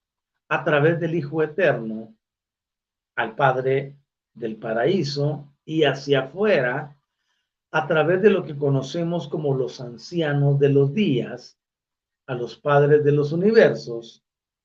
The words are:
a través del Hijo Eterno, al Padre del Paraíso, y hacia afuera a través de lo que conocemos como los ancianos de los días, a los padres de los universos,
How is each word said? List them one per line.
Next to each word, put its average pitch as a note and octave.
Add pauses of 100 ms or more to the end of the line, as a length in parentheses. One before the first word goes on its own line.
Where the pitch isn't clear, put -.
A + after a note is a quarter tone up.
(500)
a D#3
través D#3
del E3
Hijo D3+
Eterno, A#2+ (1000)
al A#2
Padre C3+ (380)
del A2
Paraíso, C#3+ (160)
y D#3
hacia C#3
afuera C#3+ (720)
a D3+
través E3+
de G#3
lo F3+
que D3
conocemos D3
como C#3+
los B2+
ancianos C#3+
de C#3+
los C#3
días, B2 (680)
a C3
los A#2+
padres D3
de C#3+
los D3
universos, E3+ (420)